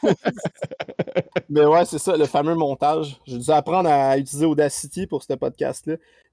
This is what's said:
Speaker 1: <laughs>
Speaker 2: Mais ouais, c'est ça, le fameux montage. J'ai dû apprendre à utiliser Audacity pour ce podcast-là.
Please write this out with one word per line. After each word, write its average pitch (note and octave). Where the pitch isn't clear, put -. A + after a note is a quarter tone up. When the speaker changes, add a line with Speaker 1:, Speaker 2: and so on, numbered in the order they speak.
Speaker 1:
<laughs> -
Speaker 2:
Mais D3
ouais, E3
c'est E3
ça, F#3
le D3+
fameux D3+
montage. D3
J'ai B2+
dû B2
apprendre D#3+
à C3+
utiliser C#3+
Audacity D3+
pour -
ce -
podcast-là. D3+